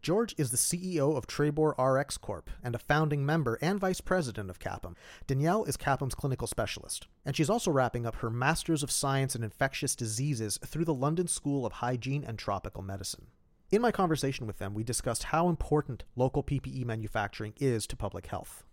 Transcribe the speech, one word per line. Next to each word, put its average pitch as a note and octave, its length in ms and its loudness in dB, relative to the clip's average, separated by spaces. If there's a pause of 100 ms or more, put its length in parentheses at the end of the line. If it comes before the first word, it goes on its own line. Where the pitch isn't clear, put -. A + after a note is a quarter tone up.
George G3+ 340 0
is C3 140 2
the A#2+ 60 0
C - 260 2
E F3+ 180 0
O D3 120 4
of B2+ 120 -2
Trebor D3+ 540 2
R C3 180 6
X C#3 180 0
Corp - 360 -8 (120)
and A#2+ 120 -2
a - 40 -2
founding D3 460 2
member C#3+ 340 2
and F#3+ 200 2
vice F#3 220 0
president A2+ 500 -2
of - 80 -12
capem. - 340 -6 (320)
Danielle D#3+ 380 2
is - 140 -2
capem's C3+ 360 0
clinical C3 320 -2
specialist, - 640 -4 (180)
and C#3 100 -2
she's D#3 140 2
also G#3+ 220 2
wrapping B2+ 340 2
up A2+ 120 -4
her A#2 120 -2
Masters C#3+ 540 2
of - 80 -4
Science C3+ 440 2
in A#2 80 -2
Infectious C3+ 520 0
Diseases A2 680 -2
through D#3+ 220 -2
the D#3+ 80 2
London D3+ 340 2
School C#3+ 380 0
of G#2+ 80 -2
Hygiene B2+ 500 -2
and A2 140 -8
Tropical G2 460 -4
Medicine. G2 420 -8 (460)
In G3+ 100 6
my A#3+ 100 4
conversation C#3+ 540 2
with G#2 140 -6
them, G2+ 160 -4
we A2 80 -2
discussed A#2 400 -2
how E3+ 260 4
important D3+ 540 0 (120)
local C3 280 2
P C#3 160 0
P C3 220 -6
E - 20 -2
manufacturing G#2+ 760 -2
is A#2+ 280 2
to - 80 -4
public F#2+ 320 -6
health. - 460 -8